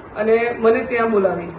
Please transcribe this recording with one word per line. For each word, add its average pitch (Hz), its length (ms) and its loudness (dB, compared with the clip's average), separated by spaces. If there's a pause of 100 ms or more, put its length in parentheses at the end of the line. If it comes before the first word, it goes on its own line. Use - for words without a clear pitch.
(160)
અને 226 440 0
મને 226 240 4
ત્યાં 226 280 -2
બોલાવી. 175 480 -2